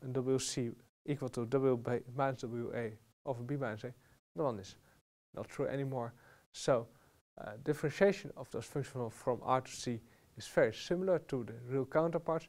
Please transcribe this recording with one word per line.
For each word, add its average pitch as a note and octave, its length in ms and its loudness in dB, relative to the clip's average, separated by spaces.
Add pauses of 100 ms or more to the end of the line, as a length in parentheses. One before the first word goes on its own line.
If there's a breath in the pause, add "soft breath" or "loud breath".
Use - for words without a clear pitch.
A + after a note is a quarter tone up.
a C#3 40 -6
W C3 320 2
C B2 320 -2 (340)
equal C#3 240 -2
to A#2+ 160 -2
W C3 320 6
B A#2+ 220 0 (160)
minus C3+ 260 0
W A#2+ 320 -4
A A2+ 200 -4 (320)
over A#2+ 180 -4
B C#3 140 -4
minus A2 260 -4
A, A#2+ 100 -8 (420 soft breath)
the E3 80 -2
one A#2+ 160 0
is F#2+ 160 -14 (600 soft breath)
not A2 120 -8
true C#3 200 -2
anymore. C3 460 -4 (380 soft breath)
So, A#2+ 360 2 (500 soft breath)
uh, - 140 -10 (120)
differentiation D#3 760 2
of C3+ 140 -12
those - 140 -6
functions B2 480 -4
from A#2+ 300 0
R B2+ 180 4
to B2+ 100 -12
C A#2 280 -4 (380 soft breath)
is - 100 -12
very B2 260 6
similar F3+ 460 0
to B2+ 240 -4
the A2+ 100 -8 (140)
real C3 180 0
counterparts, E3 640 0